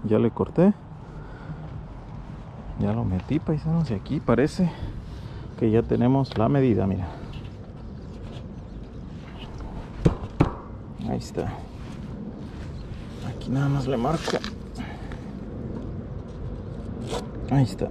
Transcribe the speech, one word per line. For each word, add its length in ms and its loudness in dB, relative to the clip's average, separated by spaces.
Ya 100 8
le 120 6
corté. 420 6
Ya 120 4
lo 120 2
metí, 340 0
paisanos, 520 2
y 40 2
aquí 260 -2
parece 500 6
que 120 6
ya 120 8
tenemos 560 4
la 100 6
medida, 380 6
mira. 220 0
Ahí 80 2
está. 340 -2
Aquí 220 -6
nada 180 2
más 180 2
le 100 2
marco. 420 2
Ahí 140 8
está. 260 0